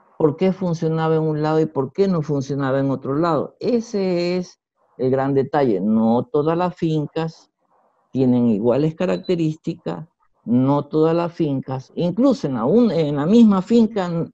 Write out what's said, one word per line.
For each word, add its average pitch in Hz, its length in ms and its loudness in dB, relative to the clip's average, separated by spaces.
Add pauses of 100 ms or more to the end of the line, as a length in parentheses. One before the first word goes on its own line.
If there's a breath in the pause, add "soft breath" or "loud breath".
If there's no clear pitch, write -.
(180 soft breath)
por 151 180 0
qué 190 160 0
funcionaba 160 640 -2
en 160 60 0
un 156 220 -2
lado 156 160 2
y 160 80 2
por 131 260 -4
qué 196 140 0
no 170 160 0
funcionaba 139 560 -2
en 139 100 0
otro 131 260 -4
lado. 156 440 -2
Ese 185 800 -2
es 180 220 -10 (380)
el 127 140 -2
gran 135 240 0
detalle. 135 440 2
No 113 440 2
todas 151 340 -2
las 175 180 -2
fincas 160 760 -4 (600)
tienen 123 360 2
iguales 120 480 0
características, 170 1120 -4 (380)
no 139 400 0
todas 156 300 2
las 170 180 -2
fincas, 135 640 -4
incluso 208 500 0
en 143 80 -2
la, 113 120 -2
un, 214 260 4
en 151 240 -2
la 143 100 -2
misma 202 380 6
finca, 214 480 0 (220)